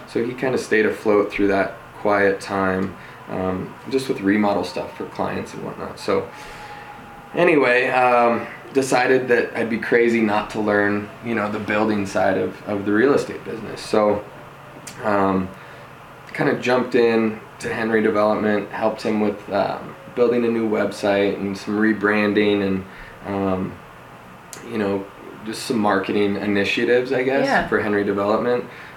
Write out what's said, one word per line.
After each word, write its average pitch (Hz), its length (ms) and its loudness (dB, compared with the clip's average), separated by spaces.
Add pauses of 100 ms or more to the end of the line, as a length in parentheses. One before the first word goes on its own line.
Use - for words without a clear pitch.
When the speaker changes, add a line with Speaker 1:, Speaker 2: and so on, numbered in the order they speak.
Speaker 1:
So - 160 -2
he 123 100 -4
kinda 127 240 -2
stayed 110 280 2
afloat 104 460 2
through 101 160 2
that 98 280 0 (240)
quiet 98 400 2
time, 95 560 -2 (340)
um, 92 440 -4 (160)
just 131 180 -2
with 131 140 -4
remodel 101 420 2
stuff - 320 -8
for - 100 -8
clients 98 480 -6
and 151 100 -12
whatnot. - 360 -10
So - 280 0 (1080)
anyway, 131 540 4
um, 120 580 4 (260)
decided 131 560 2
that 117 280 2
I'd 113 120 -2
be 110 100 -2
crazy 117 420 4
not 107 300 2
to 113 80 -4
learn, 104 500 2 (160)
you 117 100 -2
know, 104 160 -2
the 107 80 -4
building 107 460 0
side 98 320 2
of, 98 300 -4
of 101 180 -4
the 104 60 0
real 123 220 6
estate - 300 -2
business. - 380 -10
So, 104 420 2 (800)
um, 95 460 2 (840)
kinda 135 260 0
jumped 120 360 0
in 113 440 4 (200)
to - 140 -6
Henry 113 280 2
Development, 104 680 2
helped - 320 -2
him 107 200 0
with, 101 300 -2
um, - 440 -2 (200)
building 120 300 2
a 117 40 2
new 113 200 0
website 101 680 0
and 98 200 -4
some 104 200 -4
rebranding 104 880 2
and, 95 200 -2 (400)
um, 95 480 -2 (960)
you 117 80 -6
know, 98 280 -2 (400)
just 110 180 -8
some 120 160 -2
marketing 101 560 2
initiatives, 117 760 2
I 127 100 2
guess, 135 220 2
Speaker 2:
Yeah. 196 220 0
Speaker 1:
for 107 120 2
Henry 104 240 2
Development. 110 600 0 (320)